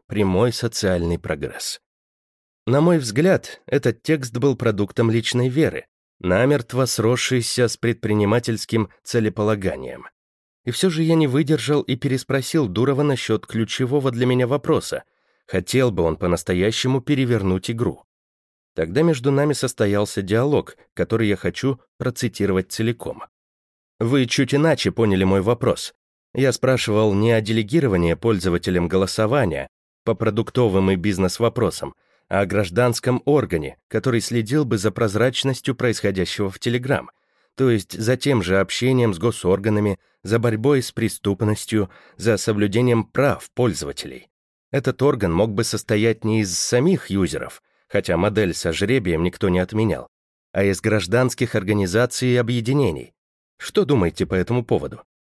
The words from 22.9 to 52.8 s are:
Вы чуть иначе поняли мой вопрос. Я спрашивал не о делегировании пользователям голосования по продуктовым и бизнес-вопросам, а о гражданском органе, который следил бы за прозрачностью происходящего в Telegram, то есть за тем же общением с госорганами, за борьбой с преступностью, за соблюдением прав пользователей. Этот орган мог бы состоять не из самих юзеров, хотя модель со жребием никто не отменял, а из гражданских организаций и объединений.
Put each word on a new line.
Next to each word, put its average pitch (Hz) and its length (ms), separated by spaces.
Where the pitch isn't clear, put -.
Вы 127 260
чуть 135 300
иначе 143 360
поняли 98 320
мой 95 180
вопрос. 113 520
Я 131 180
спрашивал 113 640
не 107 180
о 113 100
делегировании 107 720
пользователям 90 720
голосования 95 840
по 113 120
продуктовым 104 760
и 95 40
бизнес-вопросам, 92 960
а 95 140
о 101 40
гражданском 107 800
органе, 98 520
который 117 320
следил 120 460
бы 117 120
за 101 140
прозрачностью 123 840
происходящего 101 760
в 95 100
Telegram, 123 460
то 131 140
есть 110 280
за 117 200
тем 127 260
же 92 160
общением 120 540
с 85 60
госорганами, 101 800
за 107 160
борьбой 120 420
с - 100
преступностью, 104 960
за 107 180
соблюдением 110 680
прав 131 480
пользователей. 71 760
Этот 131 300
орган 127 300
мог 101 220
бы 107 100
состоять 110 600
не 110 160
из 92 160
самих 147 520
юзеров, 82 520
хотя 92 300
модель 98 360
со 85 200
жребием 95 500
никто 90 260
не 90 100
отменял, 92 500
а 98 120
из 98 180
гражданских 110 720
организаций 104 760
и 123 60
объединений. 117 800